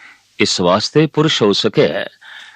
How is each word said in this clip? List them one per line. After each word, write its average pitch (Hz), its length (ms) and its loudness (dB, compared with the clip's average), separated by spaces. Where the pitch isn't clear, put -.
ਇਸ 101 220 -2
ਵਾਸਤੇ 104 440 2
ਪੁਰਸ਼ 151 360 -2
ਹੋ 104 120 2
ਸਕਿਆ 113 340 0
ਹੈ - 220 -6